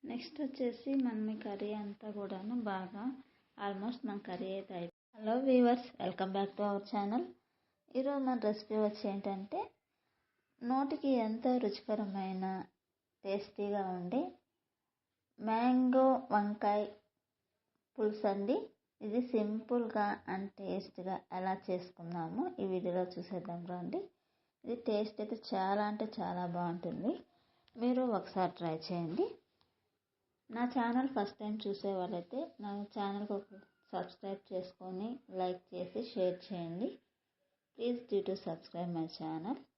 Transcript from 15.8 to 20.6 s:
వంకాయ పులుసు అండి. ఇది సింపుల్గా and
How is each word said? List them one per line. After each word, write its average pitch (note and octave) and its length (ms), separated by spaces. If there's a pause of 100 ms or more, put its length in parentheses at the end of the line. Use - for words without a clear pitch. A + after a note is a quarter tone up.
వంకాయ G#3 500 (1120)
పులుసు G#3+ 380
అండి. G3+ 240 (480)
ఇది A3+ 160 (120)
సింపుల్గా A3 760 (260)
and G3 140 (140)